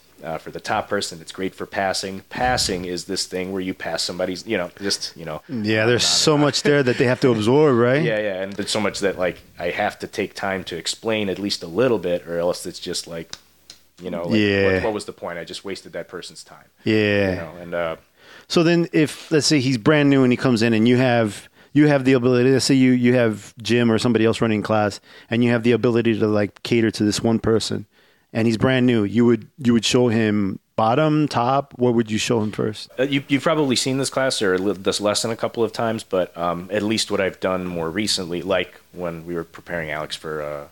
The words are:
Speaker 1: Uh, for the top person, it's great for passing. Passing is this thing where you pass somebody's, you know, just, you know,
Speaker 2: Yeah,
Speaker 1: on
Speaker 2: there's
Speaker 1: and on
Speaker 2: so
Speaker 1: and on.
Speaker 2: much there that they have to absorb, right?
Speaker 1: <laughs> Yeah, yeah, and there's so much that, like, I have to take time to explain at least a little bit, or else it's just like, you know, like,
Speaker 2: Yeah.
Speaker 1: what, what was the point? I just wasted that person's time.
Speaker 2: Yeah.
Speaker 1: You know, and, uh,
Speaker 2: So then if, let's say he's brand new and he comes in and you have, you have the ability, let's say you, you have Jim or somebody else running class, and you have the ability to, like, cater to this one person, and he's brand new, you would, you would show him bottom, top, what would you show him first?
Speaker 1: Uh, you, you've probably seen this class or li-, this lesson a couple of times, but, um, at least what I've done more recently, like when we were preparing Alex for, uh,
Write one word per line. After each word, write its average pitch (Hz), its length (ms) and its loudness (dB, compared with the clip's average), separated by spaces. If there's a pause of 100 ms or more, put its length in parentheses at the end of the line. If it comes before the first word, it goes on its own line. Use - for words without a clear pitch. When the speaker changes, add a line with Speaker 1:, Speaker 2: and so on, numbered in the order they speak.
(240)
Speaker 1:
Uh, 78 140 -8
for - 120 -16
the - 120 -12
top 107 260 -4
person, 95 320 -4
it's - 140 -16
great 95 200 -6
for 92 120 -12
passing. 95 640 -4
Passing 110 560 -2
is 90 180 -8
this 95 220 -6
thing 92 260 -6
where 98 100 -4
you 92 120 -4
pass 82 280 -6
somebody's, 90 460 -6
you 110 100 -2
know, 87 220 -6
just, - 380 -6
you 82 80 -14
know, 78 240 -10
Speaker 2:
Yeah, 110 320 0
Speaker 1:
on 113 80 2
Speaker 2:
there's 117 140 2
Speaker 1:
and - 60 2
on - 100 0
Speaker 2:
so 156 160 4
Speaker 1:
and 147 60 4
on. 143 60 4
Speaker 2:
much - 160 -2
there 143 200 4
that 123 140 0
they 139 60 2
have 123 160 2
to 131 120 4
absorb, 123 460 4
right? 123 260 4
Speaker 1:
<laughs> 117 80 -2
Yeah, 107 80 -2
yeah, 98 220 -4
and 98 120 -8
there's 98 180 -6
so 110 80 -2
much 98 220 -2
that, 90 180 0
like, 90 200 -2 (200)
I 87 120 -4
have 104 280 -4
to 95 80 -10
take - 260 -6
time 95 300 -6
to 87 140 -10
explain 107 500 -4
at 87 100 -4
least 98 260 -6
a 87 40 -12
little 110 320 2
bit, 87 260 -4
or 85 140 -6
else 87 260 -2
it's 87 140 -12
just - 280 -8
like, 85 280 -12 (640)
you 90 80 -10
know, 87 160 -6
like, 107 140 0
Speaker 2:
Yeah. 98 360 2
Speaker 1:
what, 92 100 0
what 110 80 -2
was 101 100 -6
the 92 100 -14
point? 87 240 -12
I 82 60 -10
just 87 220 -14
wasted 95 280 -12
that 85 140 -10
person's - 380 -16
time. 78 240 -20 (160)
Speaker 2:
Yeah. 104 440 2
Speaker 1:
You 87 60 -2
know, 82 260 -10
and, 87 120 -12
uh, 85 220 -4 (520)
Speaker 2:
So 175 160 2
then 170 300 2
if, - 380 -2
let's 147 160 2
say 151 120 4
he's 127 180 0
brand 143 320 4
new 135 140 6
and 123 80 4
he 120 60 2
comes 120 240 2
in 117 120 2
and 110 140 4
you 123 80 4
have, 120 540 0 (240)
you 147 140 6
have 139 180 2
the 131 80 6
ability, 123 380 4
let's 127 140 2
say 143 100 4
you, 127 180 6
you 123 220 4
have 113 460 0
Jim 117 300 4
or 110 80 4
somebody 110 260 2
else 113 140 2
running 110 220 0
class, 107 400 -2 (280)
and 117 140 2
you 120 80 4
have 117 120 2
the 120 100 4
ability 113 460 2
to, 110 60 2
like, 104 380 0
cater 113 260 2
to 107 140 -2
this 104 180 2
one 113 180 2
person, 104 460 0 (480)
and 113 140 0
he's 110 100 0
brand 127 280 2
new, 117 200 4
you 110 200 2
would, 117 220 2 (120)
you 120 120 2
would 113 140 2
show 123 240 4
him 107 500 0 (160)
bottom, 151 500 2
top, 131 520 -2
what 123 160 2
would 113 180 0
you 107 60 0
show 113 240 0
him 107 100 -4
first? 110 380 -6 (100)
Speaker 1:
Uh, 127 40 0
you, 139 260 -2
you've 139 140 0
probably 151 340 2
seen 131 200 -2
this 135 120 -2
class 131 320 -2
or 92 160 2
li-, 95 160 0
this 95 260 -4
lesson 104 320 -2
a 113 60 -6
couple 117 260 -4
of 104 80 0
times, 113 320 -4
but, 90 340 -2
um, 87 320 -4
at 101 140 -2
least 107 260 -2
what 98 120 0
I've 92 180 -4
done 92 260 -2
more 85 240 -4
recently, 90 520 -4
like 92 340 -2 (160)
when 85 340 -10
we 87 100 -8
were 82 100 -6
preparing 82 440 -10
Alex 76 280 -8
for, 78 240 -10
uh, 73 300 -10